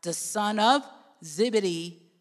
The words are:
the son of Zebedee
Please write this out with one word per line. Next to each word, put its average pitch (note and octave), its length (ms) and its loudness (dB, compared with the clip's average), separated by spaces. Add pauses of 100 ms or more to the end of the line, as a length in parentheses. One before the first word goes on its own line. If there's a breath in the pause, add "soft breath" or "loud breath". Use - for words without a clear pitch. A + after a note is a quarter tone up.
the E3+ 100 -6
son G#3+ 460 -2
of C4 240 4 (400)
Zebedee F3 760 -2 (220)